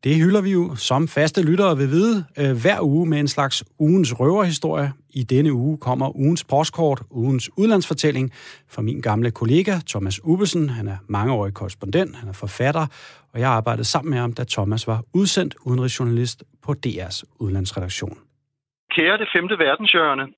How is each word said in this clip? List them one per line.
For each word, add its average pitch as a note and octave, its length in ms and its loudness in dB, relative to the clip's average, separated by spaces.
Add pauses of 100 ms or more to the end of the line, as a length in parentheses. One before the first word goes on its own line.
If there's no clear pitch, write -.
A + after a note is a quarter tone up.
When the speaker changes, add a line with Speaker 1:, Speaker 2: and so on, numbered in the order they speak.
Speaker 1:
Det C#3+ 120 2
hylder F#3 260 4
vi F#3+ 100 0
jo, F3 240 0
som C3+ 320 0
faste D#3 420 0
lyttere F3+ 280 4
vil C3+ 180 0
vide, G3+ 300 2 (120)
øh, C#3 160 0 (100)
hver F3+ 180 2
uge D#3+ 280 2
med D3+ 100 2
en D3 80 0
slags C#3 360 -2 (160)
ugens D#3 400 4
røverhistorie. D#3 760 0 (200)
I C3 100 -2
denne C#3 300 4
uge C3+ 240 0
kommer B2+ 380 -2
ugens D3+ 280 0
postkort, D3+ 580 0 (100)
ugens B2+ 460 -2
udlandsfortælling D#3 760 2 (420)
fra - 80 -6
min A2+ 200 -4
gamle A#2 300 0
kollega D3+ 400 2 (160)
Thomas G2 360 -4
Ubbesen. E3+ 460 0
Han A2 180 -6
er G2 100 -6 (120)
mangeårig G#2 440 -2
korrespondent, G2+ 600 -4
han A2 140 -12
er F#2+ 100 -12
forfatter, D3 460 -2 (480)
og A#2 60 -6
jeg B2+ 100 2
arbejdede A2+ 340 0
sammen C#3+ 260 -2
med C3 100 0
ham, A#2+ 140 -2
da B2 160 -6
Thomas G#2+ 380 -2
var A2+ 120 0 (140)
udsendt F#3 420 0 (100)
udenrigsjournalist B2 800 -2 (220)
på - 80 -2
D - 120 -8
R's F2+ 380 -6 (160)
udlandsredaktion. F#2+ 800 -4 (760)
Speaker 2:
Kære F3 260 2
Det G#3+ 160 -4
Femte F3+ 260 0
Verdenshjørne D3 680 2 (100)